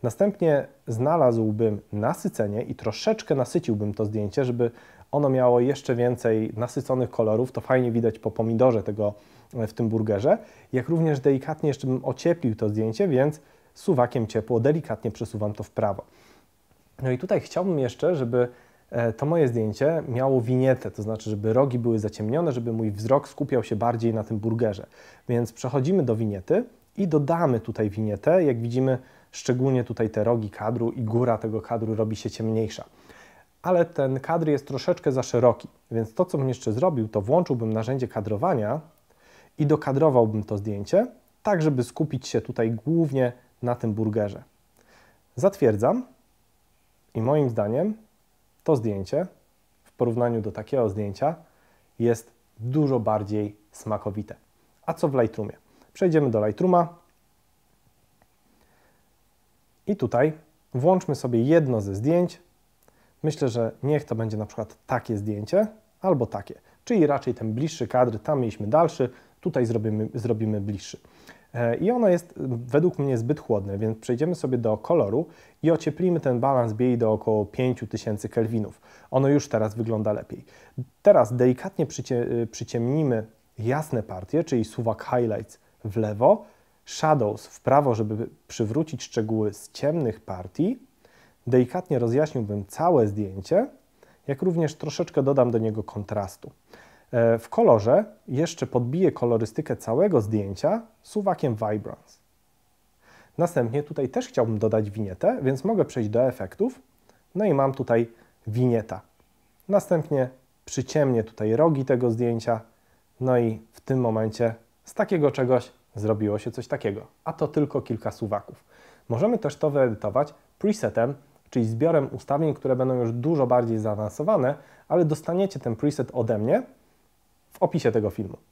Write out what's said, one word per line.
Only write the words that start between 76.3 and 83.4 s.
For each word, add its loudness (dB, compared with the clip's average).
balans 2
bieli 2
do 2
około 0
pięciu -4
tysięcy -6
kelwinów. -4
Ono 2
już 2
teraz -2
wygląda -2
lepiej. -10
Teraz 6
delikatnie 2
przycie-, -2
y, -2
przyciemnimy -2